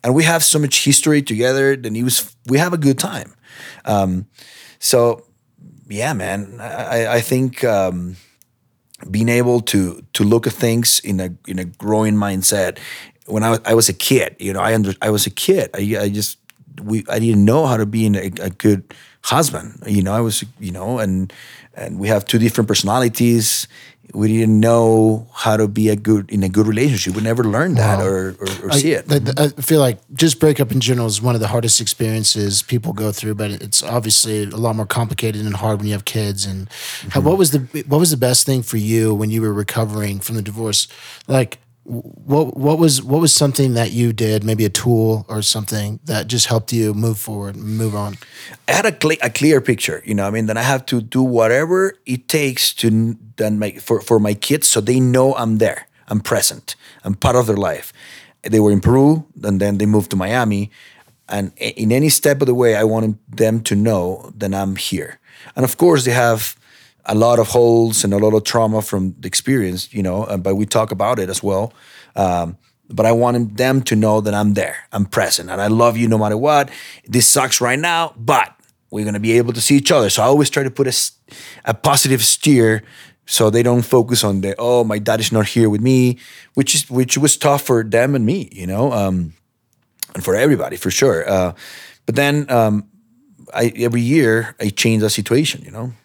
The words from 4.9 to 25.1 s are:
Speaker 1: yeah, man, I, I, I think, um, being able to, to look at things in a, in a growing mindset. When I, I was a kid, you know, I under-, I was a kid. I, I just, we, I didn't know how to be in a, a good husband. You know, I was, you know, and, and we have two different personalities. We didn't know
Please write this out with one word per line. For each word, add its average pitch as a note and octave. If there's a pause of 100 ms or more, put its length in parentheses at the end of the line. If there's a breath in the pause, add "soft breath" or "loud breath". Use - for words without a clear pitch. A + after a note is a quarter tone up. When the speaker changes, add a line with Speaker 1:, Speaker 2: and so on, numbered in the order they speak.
Speaker 1:
yeah, A2+
man, G2
I, G#2+ (400)
I, A2+
I A#2+
think, B2+
um, F#2 (920 soft breath)
being A2
able A#2+
to, F#2+
to -
look A#2
at A2+
things A#2
in G2
a, F#2 (160)
in F#2
a F#2
growing G#2+
mindset. G2 (480 loud breath)
When G#2+
I, A2+
I A2+
was A2+
a G2
kid, -
you G2
know, F#2+
I A2
under-, G2+
I A2
was G2+
a F#2+
kid. F#3
I, G#2
I G#2
just, G#2 (440)
we, G#2
I G#2+
didn't A2
know C#3+
how B2
to A2
be A2
in G#2
a, F#2 (140)
a F#2+
good G2+ (400 loud breath)
husband. B2
You G2+
know, F#2+
I A2+
was, A2+ (140)
you F#2+
know, G2+
and, F#2+ (420 loud breath)
and -
we G2
have G#2
two A#2+
different A2
personalities. A#2 (460 loud breath)
We G#2+
didn't A2
know A2+